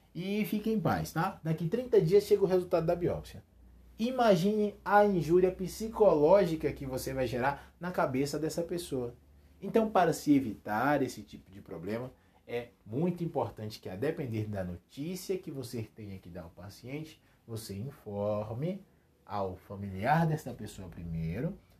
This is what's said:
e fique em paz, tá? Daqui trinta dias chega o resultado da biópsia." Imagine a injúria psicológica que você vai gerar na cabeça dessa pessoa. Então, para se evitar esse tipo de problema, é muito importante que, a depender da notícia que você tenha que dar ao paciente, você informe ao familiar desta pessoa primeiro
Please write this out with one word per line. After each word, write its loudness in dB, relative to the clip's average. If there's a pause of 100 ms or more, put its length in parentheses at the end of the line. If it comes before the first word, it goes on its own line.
(140)
e -2
fique -2
em 2
paz, 0
tá? -2
Daqui -2
trinta 4
dias 6
chega 2
o 6
resultado 2
da 2
biópsia." -4 (540)
Imagine 2
a 8
injúria 4
psicológica 4
que -10
você -4
vai 0
gerar -2
na -6
cabeça 0
dessa -2
pessoa. -6 (480)
Então, 2
para 4
se 2
evitar 2
esse -4
tipo -20
de -18
problema, -8 (340)
é -8 (180)
muito -2
importante -6
que, -12
a -8
depender -4
da -6
notícia -8
que -12
você -8
tenha -14
que -18
dar -12
ao -16
paciente, -14 (240)
você -10
informe -6 (460)
ao -4
familiar -2
desta -4
pessoa -12
primeiro -6 (220)